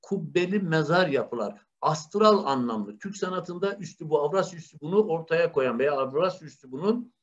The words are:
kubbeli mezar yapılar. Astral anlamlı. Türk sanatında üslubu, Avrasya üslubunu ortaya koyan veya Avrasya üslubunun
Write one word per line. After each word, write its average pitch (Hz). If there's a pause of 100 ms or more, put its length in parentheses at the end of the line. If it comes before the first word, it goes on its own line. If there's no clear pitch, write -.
kubbeli 180
mezar 160
yapılar. 117 (180)
Astral 202
anlamlı. 120
Türk 196
sanatında 185
üslubu, 160
Avrasya 175
üslubunu 180
ortaya 165
koyan 127
veya 143
Avrasya 147
üslubunun 170 (100)